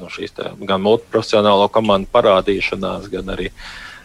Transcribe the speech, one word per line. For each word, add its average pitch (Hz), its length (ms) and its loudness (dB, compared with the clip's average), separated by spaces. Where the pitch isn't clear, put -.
nu, 90 100 -16
šīs 95 240 -10
te - 160 -10
gan 95 160 -2
multiprofesionālo 104 880 2
komandu 104 400 0
parādīšanās, 95 960 0
gan 95 220 -8
arī, 92 220 -6